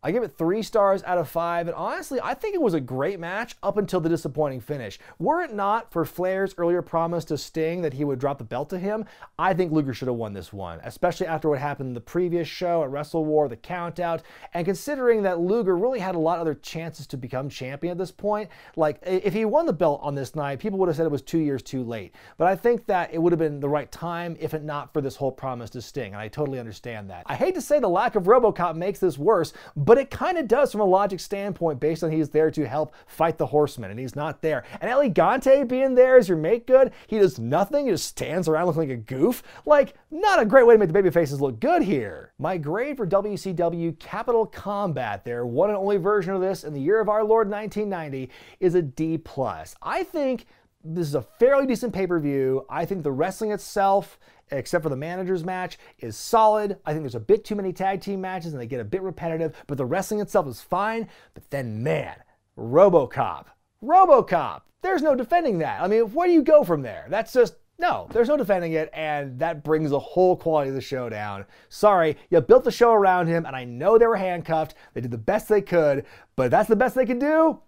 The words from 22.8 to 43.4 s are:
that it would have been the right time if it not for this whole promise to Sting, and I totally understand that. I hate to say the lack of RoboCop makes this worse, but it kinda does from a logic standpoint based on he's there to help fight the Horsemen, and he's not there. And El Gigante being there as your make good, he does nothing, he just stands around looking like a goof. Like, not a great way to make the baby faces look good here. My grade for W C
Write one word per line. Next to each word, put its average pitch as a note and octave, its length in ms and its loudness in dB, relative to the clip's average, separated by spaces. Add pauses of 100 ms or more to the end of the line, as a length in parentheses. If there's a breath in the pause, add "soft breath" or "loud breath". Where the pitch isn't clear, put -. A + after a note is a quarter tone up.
that F3+ 260 0
it E3 60 -6
would E3+ 160 2
have D#3+ 60 0
been D3 200 -2
the C#3 80 -4
right C#3+ 240 -2
time E3+ 480 -8
if D#3 140 -6
it D#3 100 -6
not D3 300 -10
for D3+ 80 -2
this C3+ 140 -6
whole C3+ 160 -4
promise B2 400 -10
to B2 100 -12
Sting, A2 320 -10
and G#2 80 -10
I G#2+ 60 -10
totally C3+ 320 -6
understand A2 500 -12
that. F2 160 -16
I C3+ 100 -8
hate F#4 200 -2
to D#4 60 -6
say D4 180 0
the A3 100 0
lack G3+ 260 0
of G3 80 0
RoboCop F#3+ 520 4
makes F#3 240 -6
this D#3+ 180 0
worse, E3 360 0 (220 loud breath)
but E3+ 220 6
it C#4 140 -2
kinda E4 320 -2
does B3 280 2
from G#3 100 -2
a G#3 40 2
logic F#3+ 340 2
standpoint F3 600 -4
based D#3+ 240 -2
on D#3+ 80 -2
he's D#3 180 -2
there D#3 220 2
to D3 160 -4
help D3 260 -6 (140 soft breath)
fight D#3+ 320 -2
the D3 80 -2
Horsemen, C#3 420 0
and G#2+ 100 -12
he's B2+ 160 -10
not D3 280 -8
there. D#3 200 -2 (160 loud breath)
And G#3 120 -6
El C4+ 100 2
Gigante B3+ 640 4
being C4 280 0
there B3+ 220 8
as G3 120 6
your E3+ 80 4
make F#3+ 300 0
good, B3+ 240 6 (160 loud breath)
he A3 100 -2
does F#3+ 220 4
nothing, F#3 460 0
he A3+ 80 2
just D3+ 120 -2
stands D3 420 -4
around D#3+ 200 2
looking E3 140 0
like D3 100 -2
a B2 60 -6
goof. C3 440 -2 (240 loud breath)
Like, C#4+ 300 4 (160 soft breath)
not F#4 280 2
a A#3+ 60 4
great A#3 220 6
way A#3 80 10
to - 20 8
make G3+ 120 4
the D#3 40 -2
baby F#3+ 160 4
faces C#3+ 320 0
look B2+ 180 -2
good E4 220 2
here. B2 560 -4
My F3 200 -4
grade E3+ 380 -4
for A3 120 -4
W G3 300 0
C F#3+ 160 -6